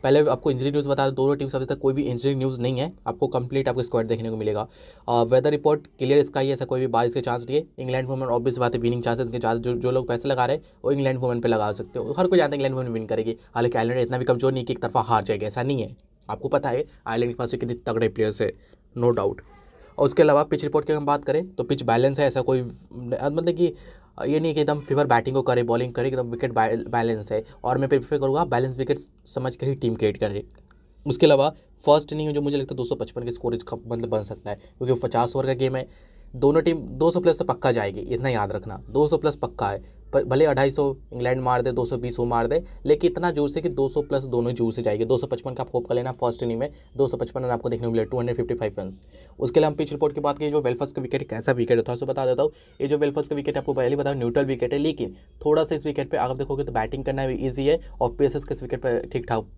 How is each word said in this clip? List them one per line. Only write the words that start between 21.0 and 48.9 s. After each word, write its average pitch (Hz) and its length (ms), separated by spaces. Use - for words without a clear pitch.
बात 143 180
करें, 180 300
तो 139 100
पिच 139 180
बैलेंस 127 380
है, 143 60
ऐसा - 160
कोई, 131 200
मतलब 147 580
कि 165 240
ये 151 140
नहीं 160 140
कि 151 60
एकदम 147 200
फीवर 143 260
बैटिंग 123 300
को 135 60
करे, 123 200
बॉलिंग 120 300
करे, 127 160
एकदम 127 180
विकेट 120 260
बै-, 110 360
बैलेंस 113 440
है। 110 120
और 127 140
मैं 135 100
प्रेफर 139 300
करूँगा 143 260
बैलेंस 123 340
विकेट 135 200
समझ 127 320
कर 131 100
ही 139 80
टीम 120 200
क्रिएट 107 220
करे। 104 280
उसके 170 200
अलावा 147 280
फर्स्ट 151 260
इनिंग 151 140
में 151 80
जो 147 80
मुझे 143 140
लगता 135 180
है - 20
दो 123 80
सौ 120 100
पचपन - 280
के 120 80
स्कोरेज 123 320
का - 140
मतलब 117 220
बन 107 140
सकता 104 280
है, 104 60
क्योंकि 127 440
पचास 120 360
ओवर 131 100
का 135 60
गेम 131 240
है, 127 120
दोनों 143 260
टीम 165 160
दो 143 320
सौ 180 100
प्लस 170 180
तो 170 60
पक्का 127 280
जाएगी, 104 280
इतना 123 280
याद 104 240
रखना, 104 380
दो 147 180
सौ 156 80
प्लस 151 200
पक्का 113 340
है। - 420
प-, 135 100
भले 135 220
अढ़ाई 139 260
सौ 139 260
इंग्लैंड 123 280
मार 127 220
दे, 127 100
दो 123 120
सौ 123 120
बीस 120 220
वो 120 60
मार 117 220
दे, 156 180
लेकिन 151 240
इतना 175 200
जोर 147 180
से 147 120
कि 170 80
दो 135 200
सौ 147 140
प्लस 139 200
दोनों 123 280
जोर 120 220
से 117 100
जाएगी। 107 220
दो 120 140
सौ 113 80
पचपन 123 280
का 127 80
आप - 120
होप 120 120
कर 120 80
लेना 120 180
फर्स्ट 120 300
इनिंग 117 180
में, 143 100
दो 135 120
सौ 131 80
पचपन 120 260
रन 123 80
आपको 120 180
देखने 117 180
को 117 60
मिले, 113 120
टू 123 140
हंड्रेड 120 180
फिफ्टी 117 180
फ़ाइव - 240
रन। 95 140